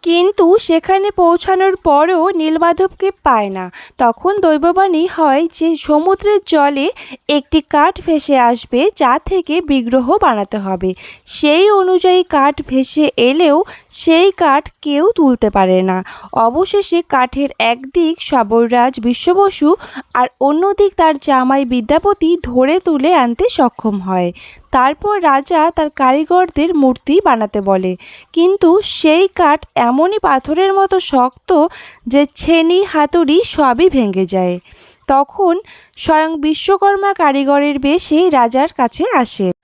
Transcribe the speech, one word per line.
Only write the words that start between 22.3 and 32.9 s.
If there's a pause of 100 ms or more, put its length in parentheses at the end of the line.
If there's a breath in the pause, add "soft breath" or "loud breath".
ধরে
তুলে
আনতে
সক্ষম
হয়। (420 loud breath)
তারপর
রাজা
তার
কারিগরদের
মূর্তি (100)
বানাতে
বলে, (400 loud breath)
কিন্তু (200)
সেই (100)
কাঠ (220)
এমনই
পাথরের
মতো
শক্ত (560 loud breath)
যে (120)
ছেনি
হাতুড়ি